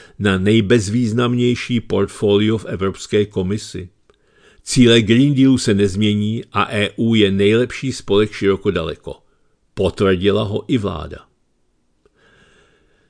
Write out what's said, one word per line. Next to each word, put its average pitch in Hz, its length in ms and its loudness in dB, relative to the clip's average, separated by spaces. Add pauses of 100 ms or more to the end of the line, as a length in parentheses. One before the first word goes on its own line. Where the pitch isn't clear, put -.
(200)
na 98 180 0
nejbezvýznamnější 117 1400 0
portfolio 101 760 0
v 101 80 -12
Evropské 98 600 -4
komisi. 95 640 -8 (760)
„Cíle 117 380 4
Green 123 340 2
Dealu 131 220 4
se 117 160 0
nezmění 104 800 0
a 104 200 -2
E 104 240 -2
U 117 200 0
je 101 160 4
nejlepší 110 600 0
spolek 104 400 0
široko 98 400 -2
daleko.“ 80 440 -8 (580)
Potvrdila 98 680 0
ho 104 240 -6
i 135 100 0
vláda. 85 400 -8 (1900)